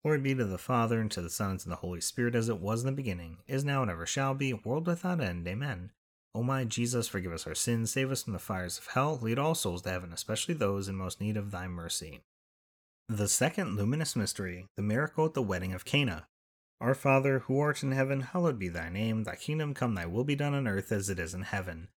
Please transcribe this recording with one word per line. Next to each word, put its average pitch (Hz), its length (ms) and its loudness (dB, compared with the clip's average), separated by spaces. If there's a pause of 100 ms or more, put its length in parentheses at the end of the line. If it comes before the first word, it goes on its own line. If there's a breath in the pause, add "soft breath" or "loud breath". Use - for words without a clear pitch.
Glory 151 160 4
be 135 140 2
to 127 100 2
the 95 140 0
Father, 117 420 2
and 107 100 0
to 92 100 -4
the 85 100 -4
Son, 98 220 0
and 90 80 -2
to - 80 -10
the 85 80 -4
Holy 87 240 -6
Spirit, 120 340 0
as 113 140 2
it 107 120 0
was 113 220 0
in 131 40 -2
the 135 60 0
beginning, 90 460 -4 (100)
is 135 160 0
now, 139 180 2
and 104 80 2
ever 85 160 -4
shall 135 280 0
be, 135 180 0
world 147 340 -2
without 175 340 0
end. 87 280 0
Amen. 104 420 -4 (440)
O 113 80 0
my 131 220 2
Jesus, 120 440 0
forgive 92 240 -4
us 82 140 -6
our 78 80 -6
sins, 113 360 2
save 135 220 0
us 131 100 0
from 110 100 -4
the 87 60 -2
fires 90 400 -4
of - 100 -14
hell, 143 320 2
lead 117 180 2
all 156 160 4
souls 87 280 0
to 92 80 -2
heaven, 90 220 -4
especially 110 420 -2
those 98 340 2
in 95 60 -4
most 95 260 -4
need 107 160 0
of 101 140 -2
thy 92 160 -4
mercy. 85 540 -6 (880)
The 104 180 2
second 127 500 2
luminous 131 380 0
mystery, 95 520 -4 (100)
the 101 60 -2
miracle 131 420 2
at 160 100 0
the 135 80 0
wedding 92 300 0
of 90 120 -6
Cana. 117 440 0 (520)
Our 117 140 4
Father, 135 460 4
who 131 180 0
art 147 240 2
in 139 80 0
heaven, 135 300 2
hallowed 151 380 2
be 92 100 -2
thy 82 200 -4
name. 110 360 0
Thy 98 100 -4
kingdom 151 400 -2
come, 117 220 0
thy 85 100 -2
will 104 180 0
be 143 120 2
done 143 180 0
on 135 140 2
earth 98 240 0
as 101 180 0
it 90 80 -2
is 87 160 -4
in 92 80 -4
heaven. 92 460 -4 (120)